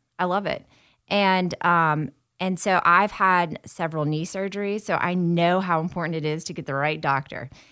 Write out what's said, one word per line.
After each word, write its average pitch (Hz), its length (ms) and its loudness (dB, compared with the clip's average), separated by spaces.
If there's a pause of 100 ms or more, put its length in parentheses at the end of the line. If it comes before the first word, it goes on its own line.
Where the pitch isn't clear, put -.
(200)
I 175 60 2
love 190 200 0
it. - 180 -4 (440)
And, 185 480 2 (100)
um, 165 460 2 (300)
and 185 160 -2
so 185 280 2
I've 190 260 4
had 180 540 2
several 160 400 -4
knee 156 200 -2
surgeries, 202 580 -6
so 185 120 -2
I 175 180 0
know 170 460 2
how 175 220 0
important 170 340 -4
it 160 80 -4
is 156 220 -4
to 180 80 -10
get - 120 -10
the 143 80 -6
right 151 280 -2
doctor. 139 480 -4 (220)